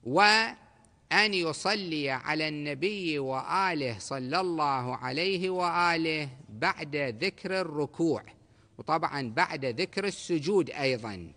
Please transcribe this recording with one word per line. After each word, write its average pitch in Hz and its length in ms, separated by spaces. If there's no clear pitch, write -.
وأن 208 1300
يصلي 170 760
على 151 380
النبي 151 720
وآله 135 800
صلى 135 400
الله 143 560
عليه 170 540
وآله 170 800
بعد 151 460
ذكر 160 680
الركوع، 151 640
وطبعا 151 520
بعد 147 360
ذكر 180 400
السجود 175 640
أيضا. 110 680